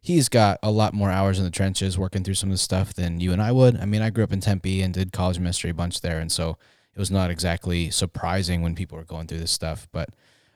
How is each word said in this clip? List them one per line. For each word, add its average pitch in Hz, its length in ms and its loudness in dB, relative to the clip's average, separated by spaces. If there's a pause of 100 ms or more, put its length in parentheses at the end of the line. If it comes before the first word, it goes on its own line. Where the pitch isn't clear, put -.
he's 165 260 4
got 104 360 4
a 107 80 0
lot 107 220 2
more 101 180 2
hours 95 260 2
in 95 80 0
the 85 60 -2
trenches 95 480 0
working 95 240 -2
through 95 120 -2
some 98 140 -2
of 95 60 0
the - 40 0
stuff - 360 0
than 85 240 -2
you 90 120 0
and 90 100 2
I 107 100 0
would. 127 260 6
I - 80 -4
mean, 104 160 0
I 110 80 0
grew 110 140 0
up 101 100 0
in 98 80 0
Tempe 95 400 0
and 92 120 0
did 92 180 -2
college 90 260 0
ministry 87 320 -2
a 85 60 -4
bunch 87 260 -4
there, 80 180 -4
and 82 120 -4
so 82 260 -2 (380)
it - 40 -6
was 92 120 -2
not 92 180 2
exactly 85 640 -2
surprising 87 720 -2
when 85 120 0
people 80 220 -8
were 80 60 -12
going 80 240 -10
through 82 120 -6
this 82 120 -4
stuff, - 400 -6
but, 82 180 -6 (460)